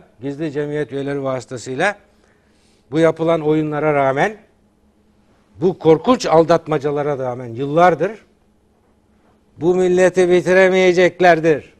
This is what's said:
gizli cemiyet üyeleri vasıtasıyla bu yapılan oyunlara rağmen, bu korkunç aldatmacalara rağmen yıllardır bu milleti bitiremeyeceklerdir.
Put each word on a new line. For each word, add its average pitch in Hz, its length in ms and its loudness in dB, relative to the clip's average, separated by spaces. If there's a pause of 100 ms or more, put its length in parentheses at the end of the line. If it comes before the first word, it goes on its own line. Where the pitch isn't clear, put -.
(220)
gizli 143 300 -8
cemiyet 147 400 -6
üyeleri 139 320 -8
vasıtasıyla 131 720 -6 (960)
bu 151 80 -2
yapılan 165 420 0
oyunlara 151 520 -2
rağmen, 143 440 0 (1200)
bu 165 180 -2
korkunç 160 460 2
aldatmacalara 147 920 0
rağmen 127 300 -8
yıllardır 156 760 -2 (1300)
bu 175 180 0
milleti 180 540 2
bitiremeyeceklerdir. 175 1500 2